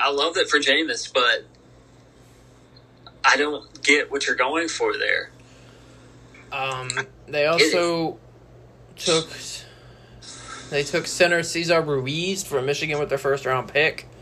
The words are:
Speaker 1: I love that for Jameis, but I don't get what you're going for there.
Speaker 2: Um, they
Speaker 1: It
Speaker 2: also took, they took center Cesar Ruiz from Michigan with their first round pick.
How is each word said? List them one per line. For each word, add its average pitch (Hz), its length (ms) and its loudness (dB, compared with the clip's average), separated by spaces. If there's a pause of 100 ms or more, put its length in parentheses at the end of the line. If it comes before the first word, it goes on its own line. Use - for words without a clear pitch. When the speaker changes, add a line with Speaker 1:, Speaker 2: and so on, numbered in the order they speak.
Speaker 1:
I 139 100 2
love 143 240 0
that 175 140 2
for 151 80 2
Jameis, 139 560 0
but 120 320 2 (1800)
I 135 140 6
don't 147 460 -4
get 143 280 4
what 139 160 -2
you're 131 80 0
going 156 320 0
for 113 300 0
there. - 320 -2 (1200)
Speaker 2:
Um, 131 380 -4 (400)
they 147 160 0
Speaker 1:
It - 20 4
Speaker 2:
also 170 680 2 (800)
took, 160 320 0 (1400)
they 147 140 0
took 160 240 -2
center 175 360 4
Cesar 165 380 2
Ruiz 151 640 -2
from 131 220 -2
Michigan 147 340 -2
with 147 80 -2
their 139 100 0
first 135 280 -2
round 127 260 -2
pick. - 340 0 (160)